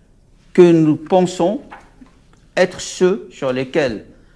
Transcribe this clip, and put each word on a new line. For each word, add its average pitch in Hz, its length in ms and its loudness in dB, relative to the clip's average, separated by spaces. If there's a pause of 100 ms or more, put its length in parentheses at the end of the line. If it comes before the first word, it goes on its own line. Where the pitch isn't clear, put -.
(520)
que 175 180 6
nous 156 240 4
pensons 185 680 -2 (960)
être 185 240 -2
ceux - 520 -2
sur 131 200 -6
lesquels 127 540 -4 (300)